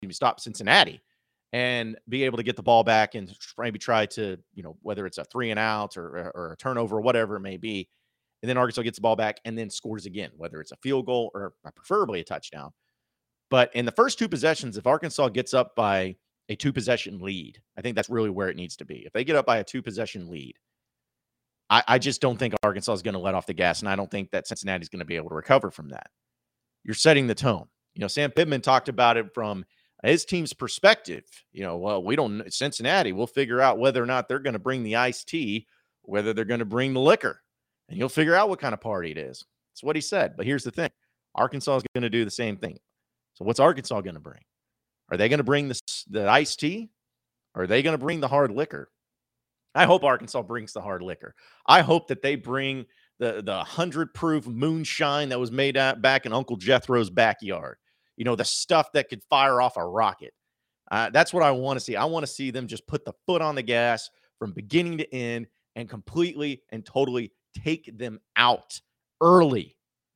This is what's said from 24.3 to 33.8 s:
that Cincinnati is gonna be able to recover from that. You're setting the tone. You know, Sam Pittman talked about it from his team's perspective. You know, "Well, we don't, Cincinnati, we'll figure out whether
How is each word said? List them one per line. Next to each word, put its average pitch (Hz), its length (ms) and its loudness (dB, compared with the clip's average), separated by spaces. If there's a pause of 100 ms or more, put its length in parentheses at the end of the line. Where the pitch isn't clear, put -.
that - 160 -4
Cincinnati 95 340 -6
is 82 80 -16
gonna 90 160 -10
be 85 100 -8
able 82 140 -8
to 80 60 -8
recover 123 360 4
from 76 180 -16
that. - 180 -16 (760)
You're 107 120 -6
setting 143 320 6
the 110 80 0
tone. 113 320 0 (260)
You - 80 -10
know, 101 60 -2
Sam 143 240 -2
Pittman 151 300 2
talked 131 280 4
about 117 280 6
it 107 160 -4
from 104 320 -4 (380)
his 160 220 4
team's 170 280 -4
perspective. - 720 2 (280)
You 95 120 -12
know, 85 140 -6
"Well, 95 260 -2
we 110 120 0
don't, 110 360 -2
Cincinnati, 139 600 0
we'll 104 160 -4
figure 127 340 0
out 123 180 6
whether 127 220 4